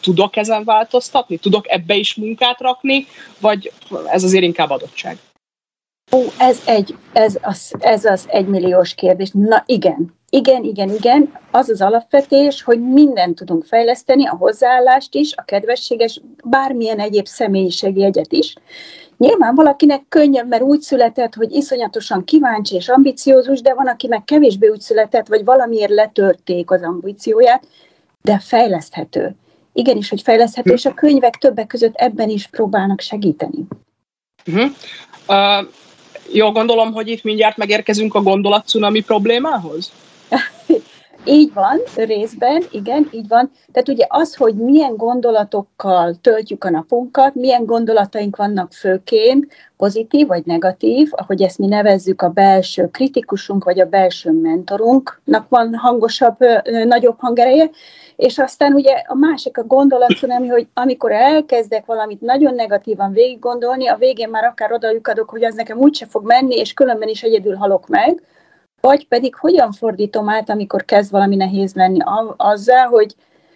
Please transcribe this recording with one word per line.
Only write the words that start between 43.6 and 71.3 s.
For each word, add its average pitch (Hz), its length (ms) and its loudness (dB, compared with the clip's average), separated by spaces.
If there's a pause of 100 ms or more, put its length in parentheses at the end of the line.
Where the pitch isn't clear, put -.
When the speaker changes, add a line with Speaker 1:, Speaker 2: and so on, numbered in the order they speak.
Speaker 2:
Tehát 254 160 0
ugye 269 200 2
az, 320 260 -2
hogy 226 200 2
milyen 254 420 2
gondolatokkal 208 1200 -2
töltjük 220 440 0
a 185 60 -4
napunkat, 247 640 0
milyen 247 300 0
gondolataink 214 720 -2
vannak 202 360 -4
főként, 220 800 0 (240)
pozitív 226 500 0
vagy 180 180 -2
negatív, 185 640 0
ahogy 190 320 -4
ezt 185 160 -2
mi 202 80 -2
nevezzük, 196 560 0
a 175 60 2
belső 190 640 2
kritikusunk 202 760 -4
vagy 185 160 0
a 180 80 2
belső 180 440 0
mentorunknak 202 1160 0
van 233 260 2
hangosabb, 240 680 0
ö, 233 220 4
ö, 226 200 -2
nagyobb 240 340 2
hangereje, 254 520 2 (460)
és 240 220 0
aztán 277 340 0
ugye 269 340 2
a - 80 -8
másik, 277 440 -2
a 233 60 -4
gondolatcunami, 247 840 0
hogy 240 260 0
amikor 247 380 -2
elkezdek 233 760 0
valamit 214 340 -8
nagyon 254 340 0
negatívan 202 580 -4
végig 240 260 0
gondolni, 240 500 -4
a 220 80 0
végén 226 320 0
már 226 160 -4
akár 226 280 -4
oda 226 180 -2
lyukadok, 220 400 -4
hogy 226 140 -6
az 226 100 -2
nekem 226 240 -10
úgyse 277 280 2
fog 214 200 -8
menni, 247 300 2
és 220 160 -4
különben 226 360 0
is 220 140 -8
egyedül 208 320 0
halok 196 340 -2
meg, 233 340 0 (580)
vagy 277 280 2
pedig 240 260 -2
hogyan 302 380 0
fordítom 208 560 -6
át, 214 220 -4
amikor 202 340 -4
kezd 202 260 2
valami 202 260 2